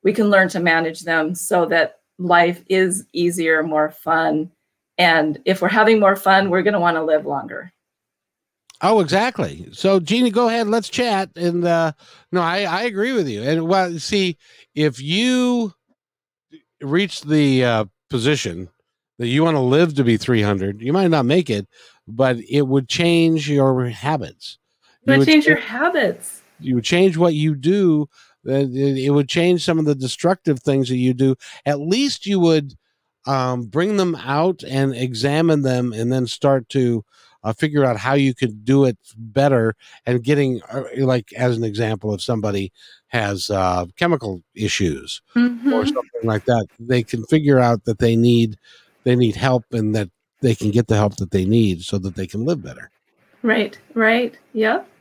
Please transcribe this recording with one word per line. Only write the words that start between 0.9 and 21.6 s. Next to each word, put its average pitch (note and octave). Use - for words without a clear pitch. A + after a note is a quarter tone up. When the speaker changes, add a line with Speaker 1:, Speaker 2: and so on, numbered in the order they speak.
Speaker 1:
them E3
so F#3
that E3
life F3
is F#3+
easier, E3+
more D#3
fun. D#3+
And D#3+
if F#3
we're -
having A3
more G3
fun, F#3+
we're F3+
gonna G3
wanna E3
live D#3
longer. D3
Speaker 2:
Oh, G#3
exactly. E3+
So, F#3+
Jeannie, A3+
go A#3
ahead. A3+
Let's A3
chat. G#3
And, F3
uh, E3
no, F3+
I, F3
I F#3
agree A#3
with F#3+
you. G#2+
And, D#3+
well, F3+
see, F#3
if C#3+
you A#3+
reach E3
the, C#3+
uh, A2+
position A2
that A#2+
you C#3
wanna D#3
live D3
to C3+
be A#2
three A2+
hundred, G2+
you B2+
might F#3
not D3+
make D3+
it, G2+